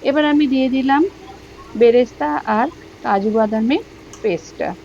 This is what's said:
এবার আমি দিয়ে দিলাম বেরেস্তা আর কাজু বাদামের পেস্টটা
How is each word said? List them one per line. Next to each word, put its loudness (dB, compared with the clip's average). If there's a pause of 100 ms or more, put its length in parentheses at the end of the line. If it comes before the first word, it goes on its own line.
এবার 0
আমি 2
দিয়ে 0
দিলাম 2 (680)
বেরেস্তা 2
আর 0 (360)
কাজু 0
বাদামের 0 (420)
পেস্টটা -6